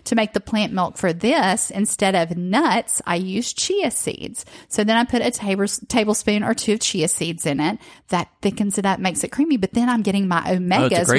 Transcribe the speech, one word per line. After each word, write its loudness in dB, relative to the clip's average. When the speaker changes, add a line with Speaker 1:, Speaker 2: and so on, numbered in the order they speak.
Speaker 1:
to -2
make 2
the 0
plant -2
milk -2
for 0
this, 0
instead 0
of 0
nuts, 0
I -2
use -4
chia -2
seeds. -8
So 0
then 2
I 4
put 0
a 0
table-, -2
tablespoon 2
or 0
two 0
of -2
chia 0
seeds -4
in 0
it. 0
That -2
thickens 0
it 0
up, 0
makes -2
it -6
creamy. 2
But -2
then 2
I'm 2
getting 0
my 0
omegas 2
Speaker 2:
Oh, 4
it's 2
a 2
great 4